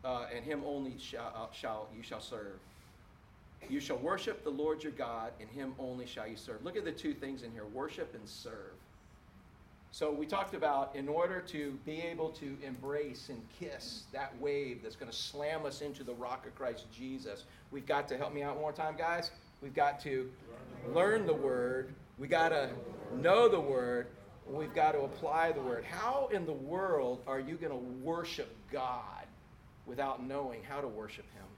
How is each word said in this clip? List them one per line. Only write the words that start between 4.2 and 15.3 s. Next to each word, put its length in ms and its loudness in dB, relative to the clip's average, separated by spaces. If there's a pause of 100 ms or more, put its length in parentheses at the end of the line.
the 60 0
Lord 340 2
your 80 -4
God, 480 -2
and 100 -12
him 300 -6
only 260 -4
shall 220 -6
you 80 -8
serve. 280 -10
Look 120 -6
at 80 -2
the 80 -2
two 220 -2
things 300 -6
in 80 -10
here: 220 -8
worship 400 -4
and 140 -12
serve. 460 -12 (1160)
So 200 2
we 140 0
talked 300 0
about 400 2
in 120 -4
order 320 2 (100)
to 360 -4
be 160 -4
able 280 -2
to 360 -8
embrace 640 -4
and 100 -8 (200)
kiss 520 -8
that 300 -4
wave 400 0
that's 140 -8
gonna 180 -10
slam 540 -2